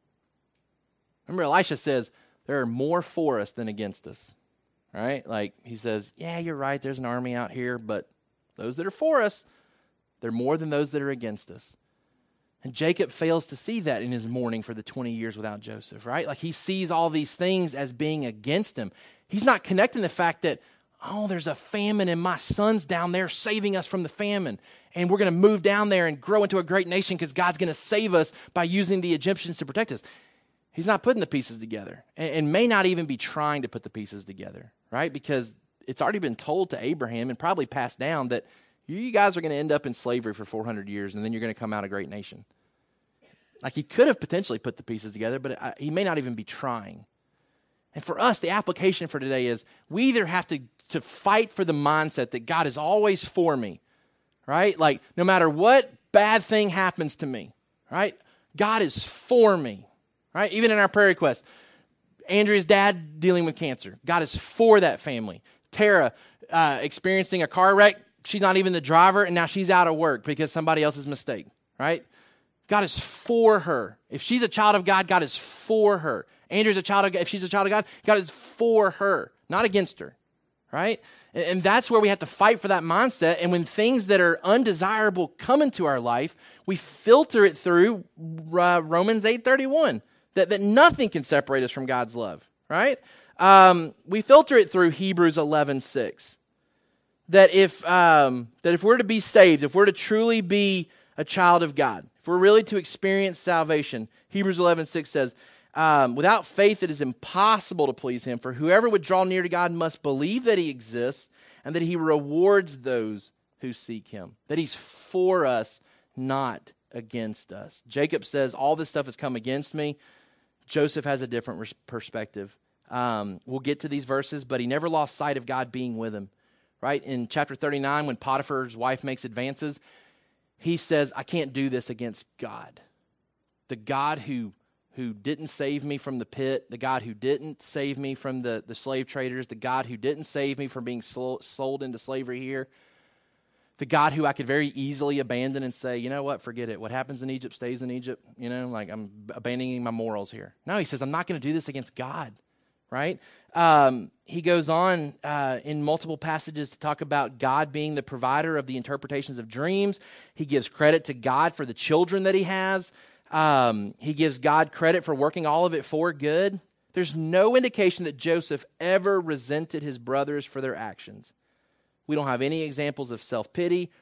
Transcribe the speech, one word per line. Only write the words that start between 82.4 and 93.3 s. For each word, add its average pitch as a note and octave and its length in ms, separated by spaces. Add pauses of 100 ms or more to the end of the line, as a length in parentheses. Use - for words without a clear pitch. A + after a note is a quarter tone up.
for G3+ 80
that F#3 140
mindset. E3+ 580
And F3 100
when F3 140
things A3 440
that G3 120
are E3+ 240
undesirable G3+ 840 (100)
come C#4 240
into G#3+ 240
our C#3 120
life, A#2+ 380 (300)
we F#3+ 100
filter A3+ 720
it D#3 100
through, F3+ 480 (480)
uh, F3 320
Romans F#3+ 400
eight A3+ 180
thirty-one, C4+ 600 (320)
that, F#3 160
that G3+ 100
nothing A#3 480
can D#3+ 160
separate C3+ 400
us B2 60
from C3 160
God's B2 280
love, G2+ 320 (220)
right? A3+ 300 (400)